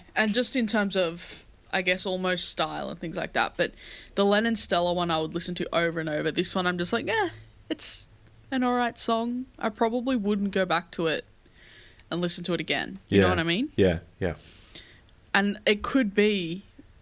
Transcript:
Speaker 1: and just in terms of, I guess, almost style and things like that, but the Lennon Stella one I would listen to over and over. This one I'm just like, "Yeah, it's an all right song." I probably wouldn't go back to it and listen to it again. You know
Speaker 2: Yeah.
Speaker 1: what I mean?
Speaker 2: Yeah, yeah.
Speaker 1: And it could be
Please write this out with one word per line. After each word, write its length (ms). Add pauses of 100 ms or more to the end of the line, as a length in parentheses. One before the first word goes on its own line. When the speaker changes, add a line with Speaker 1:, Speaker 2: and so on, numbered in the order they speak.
(140)
Speaker 1:
and 180
just 220
in 140
terms 280
of, 480 (280)
I 100
guess, 240
almost 420
style 400
and 120
things 160
like 160
that, 240
but 160 (420)
the 100
Lennon 320
Stella 380
one 160
I 100
would 140
listen 220
to 180
over 260
and 80
over. 220
This 240
one 140
I'm 100
just 140
like, 140
"Yeah, 240 (380)
it's 380 (460)
an 100
all 140
right 200
song." 500 (120)
I 120
probably 440
wouldn't 380
go 120
back 280
to 160
it 160 (840)
and 120
listen 240
to 100
it 60
again. 480
You 140
know 40
Speaker 2:
Yeah. 40
Speaker 1:
what 100
I 20
mean? 320
Speaker 2:
Yeah, 240 (220)
yeah. 140 (1000)
Speaker 1:
And 320
it 160
could 320
be 480 (400)